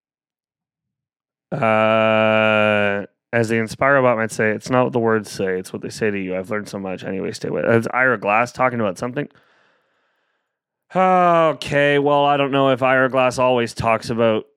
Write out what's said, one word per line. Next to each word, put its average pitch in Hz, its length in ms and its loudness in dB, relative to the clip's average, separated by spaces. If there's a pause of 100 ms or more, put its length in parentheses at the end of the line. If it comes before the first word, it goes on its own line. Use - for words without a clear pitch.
(1500)
Uh, 110 1600 2 (260)
as 117 160 0
the 117 60 0
Inspirobot 127 600 2
might 110 160 -4
say, 110 200 -2
"It's 98 180 -8
not 127 160 2
what 131 80 -6
the 123 60 -2
words 110 300 0
say, 92 280 -4
it's - 160 -10
what 101 80 -10
they - 80 -10
say 110 220 -4
to 101 80 -4
you. 92 160 -6
I've 92 160 -8
learned 104 180 -8
so 104 100 -10
much. 92 240 -10
Anyway, 92 280 -8
stay - 180 -10
with - 160 -4
it." 117 60 2
It's 117 200 2
Ira 127 280 0
Glass 107 320 -2
talking 123 280 -2
about 98 200 -4
something. 127 280 -8 (1700)
Okay, 165 1040 2
well, 143 260 2
I 143 120 2
don't 139 140 0
know 135 180 2
if 131 140 0
Ira 131 260 4
Glass 127 300 0
always 123 340 0
talks 113 360 -2
about 113 360 0 (120)